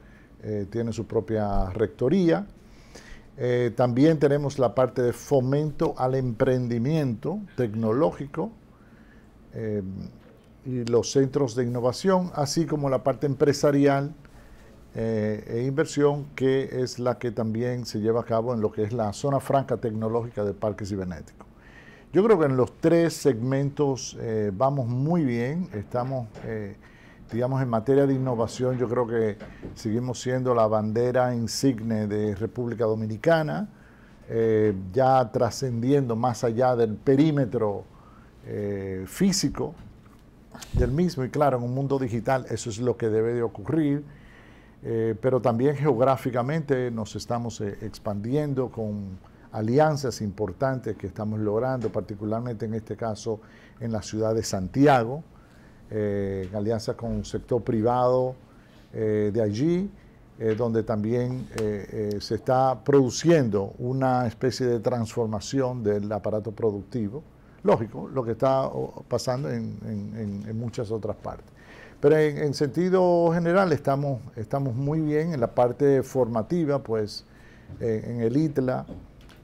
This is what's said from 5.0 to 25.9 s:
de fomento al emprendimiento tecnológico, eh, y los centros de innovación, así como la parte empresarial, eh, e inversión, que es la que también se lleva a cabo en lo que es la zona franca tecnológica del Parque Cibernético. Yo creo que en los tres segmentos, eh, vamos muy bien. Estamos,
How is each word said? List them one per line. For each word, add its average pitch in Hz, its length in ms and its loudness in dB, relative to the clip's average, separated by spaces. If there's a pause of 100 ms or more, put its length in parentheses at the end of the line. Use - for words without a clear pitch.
de 120 100 4
fomento 143 840 0
al 131 180 0
emprendimiento 127 1200 0 (160)
tecnológico, 127 960 -2 (1040)
eh, 107 300 -4 (800)
y 127 200 -4
los 117 280 2
centros 135 420 2
de 127 80 0
innovación, 127 720 0
así 147 320 0
como 147 240 -2
la 131 140 0
parte 139 240 0
empresarial, 139 840 4 (800)
eh, 107 520 -2
e 113 160 -4
inversión, 143 640 0 (100)
que 131 460 0
es 120 160 -4
la 120 220 0
que 120 120 -4
también 120 540 -4
se - 140 -6
lleva 113 220 2
a - 20 -8
cabo 117 300 0
en 113 80 -2
lo 104 100 0
que 107 120 -2
es 104 80 -2
la 110 220 -2
zona 139 260 -2
franca 135 380 0
tecnológica 113 640 -4
del 101 120 -2
Parque 104 300 -4
Cibernético. 92 600 -8 (680)
Yo 170 140 4
creo 220 140 6
que 156 60 4
en 135 120 2
los 123 240 2
tres 165 320 4
segmentos, 135 1080 0
eh, 110 320 -2
vamos 131 360 0
muy 143 360 0
bien. 131 500 -2
Estamos, 123 540 -6 (180)